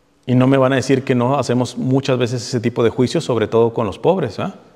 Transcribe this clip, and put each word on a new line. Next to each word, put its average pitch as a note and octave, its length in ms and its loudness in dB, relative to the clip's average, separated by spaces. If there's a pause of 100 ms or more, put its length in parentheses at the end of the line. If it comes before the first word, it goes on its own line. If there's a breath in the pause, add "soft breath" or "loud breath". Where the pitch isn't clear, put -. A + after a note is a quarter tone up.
(260)
Y B2 100 2
no B2+ 120 6
me C#3 100 2
van C3 160 2
a - 20 2
decir B2+ 300 0
que C3 100 0
no B2 240 0
hacemos A#2+ 380 -2
muchas C3 400 0
veces A#2+ 280 -2
ese B2+ 140 -4
tipo A#2 240 -2
de A2+ 60 4
juicios, B2+ 340 0
sobre A2+ 240 0
todo A2+ 260 2
con A#2 120 -2
los F#2 140 -8
pobres, D#3 380 0
¿ah? F3 180 -6 (200)